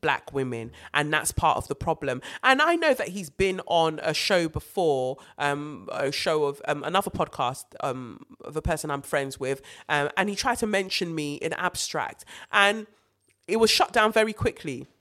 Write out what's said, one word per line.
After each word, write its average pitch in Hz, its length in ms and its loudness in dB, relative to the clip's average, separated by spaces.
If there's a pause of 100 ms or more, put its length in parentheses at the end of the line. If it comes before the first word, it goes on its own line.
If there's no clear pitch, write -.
black - 300 -2
women, 123 400 -4 (220)
and 147 180 2
that's 151 200 0
part - 260 2
of - 100 -6
the - 60 -4
problem. 139 480 -2 (220)
And 262 180 6
I 339 140 4
know 320 180 4
that - 160 -2
he's 180 200 -8
been 185 360 -2
on 160 380 2
a 156 100 0
show 175 340 2
before, 139 680 0 (220)
um, 143 520 -4
a 139 200 -2
show 156 320 0
of, 143 220 -4
um, 147 180 -2
another 170 260 0
podcast, - 560 -4 (160)
um, 127 420 -8 (220)
of 147 100 -10
a 151 60 -4
person 156 300 -2
I'm 139 100 -4
friends 135 380 -4
with, 135 240 -4 (260)
um, 147 260 0
and 190 140 0
he 202 60 -4
tried 247 240 0
to 233 80 -2
mention 190 480 -2
me 147 200 -4
in 160 180 -6
abstract, - 720 -4 (280)
and 208 340 4 (640)
it 202 100 0
was 226 140 6
shut - 200 4
down 220 220 6
very 220 180 4
quickly. 139 540 -6 (160)